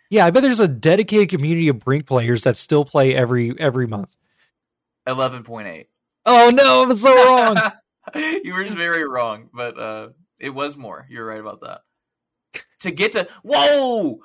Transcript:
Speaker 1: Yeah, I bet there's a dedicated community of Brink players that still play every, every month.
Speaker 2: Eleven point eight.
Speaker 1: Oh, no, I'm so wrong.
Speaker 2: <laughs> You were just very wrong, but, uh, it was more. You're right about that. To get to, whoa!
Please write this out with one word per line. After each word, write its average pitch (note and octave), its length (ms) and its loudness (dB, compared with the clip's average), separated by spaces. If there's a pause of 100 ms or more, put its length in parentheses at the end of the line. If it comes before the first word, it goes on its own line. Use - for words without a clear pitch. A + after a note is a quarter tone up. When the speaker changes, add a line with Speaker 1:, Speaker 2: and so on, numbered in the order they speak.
(100)
Speaker 1:
Yeah, G3 160 4
I E3+ 40 2
bet B3+ 120 4
there's B3 180 2
a F#3+ 80 4
dedicated F#3 600 2
community E3 400 -2
of B2 100 0
Brink C#3 280 -4
players A#2+ 360 0
that B2 140 0
still D3 280 0
play C3+ 300 0
every, B2 440 -2
every C3 280 -2
month. G2+ 240 -10 (960)
Speaker 2:
Eleven B2+ 380 -6
point A2 240 -14
eight. D#2+ 200 -18 (380)
Speaker 1:
Oh, A#3+ 240 8
no, B3+ 320 6
I'm B3 140 2
so C4 180 6
wrong. B3 420 6
Speaker 2:
<laughs> A3 140 -2 (440)
You D#4+ 400 -8
were F#3+ 100 -6
just G3+ 120 -12
very E3+ 300 -4
wrong, A#2 480 -8
but, A#2+ 240 -12
uh, A2 300 -12 (320)
it C#3 100 -12
was C#3+ 260 -10
more. A2+ 340 -18
You're A#2 160 -16
right A2 120 -12
about G#2+ 220 -16
that. - 220 -18 (1000)
To F#3 100 -10
get F#3+ 220 -4
to, F#3 160 -6 (160)
whoa! B3+ 800 -2